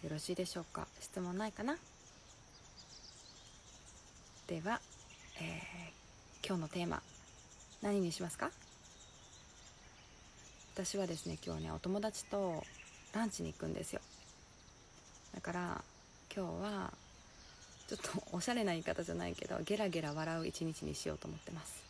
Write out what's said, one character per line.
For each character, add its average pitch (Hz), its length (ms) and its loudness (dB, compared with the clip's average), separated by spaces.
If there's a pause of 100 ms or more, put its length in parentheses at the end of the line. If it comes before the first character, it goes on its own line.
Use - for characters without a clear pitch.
よ 165 60 0
ろ 156 80 2
し 156 140 0
い 180 40 4
で 185 100 4
し - 120 -2
ょ 175 40 0
う - 20 -4
か。 - 240 -4 (140)
質 - 180 -4
問 180 180 2
な 214 100 2
い 208 40 0
か - 100 -4
な。 269 140 4 (2750)
で 165 180 2
は、 185 160 4 (580)
え 165 220 -2 (800)
ー、 - 60 0
今 190 80 6
日 170 60 6
の 156 60 0
テ 175 160 0
ー 175 40 4
マ 165 140 2 (800)
何 202 180 6
に 175 120 6
し - 100 0
ま 175 80 0
す - 80 -2
か？ - 140 2 (2250)
私 190 240 2
は 196 100 8
で 165 100 4
す - 80 -2
ね、 160 200 2
今 165 120 2
日 156 60 2
ね、 160 80 2
お 160 80 2
友 190 200 6
達 208 260 2
と 185 380 4 (500)
ラ 226 120 6
ン 214 40 6
チ - 140 0
に 160 100 2
行 - 60 -8
く 165 60 2
ん 160 80 4
で - 100 2
す - 100 -2
よ。 - 80 0 (1300)
だ - 60 -4
か - 100 0
ら 180 320 2 (520)
今 190 100 4
日 165 180 2
は 202 300 2 (920)
ち - 60 2
ょ - 40 0
っ - 20 -2
と - 240 2 (120)
お 175 60 6
し - 80 4
ゃ 240 40 8
れ 240 100 8
な 190 80 8
言 165 100 6
い - 20 -4
方 165 200 4
じ 165 80 0
ゃ 170 40 4
な 175 120 4
い 170 60 2
け - 140 -2
ど、 - 160 2
ゲ 202 140 6
ラ 208 120 6
ゲ 165 120 4
ラ 147 120 4
笑 160 260 4
う 160 80 4
一 - 180 2
日 160 160 2
に 151 140 2
し - 100 0
よ 156 100 4
う - 20 -4
と - 100 -4
思 - 80 -2
っ 156 40 -6
て - 120 -8
ま 165 140 -4
す。 - 240 -6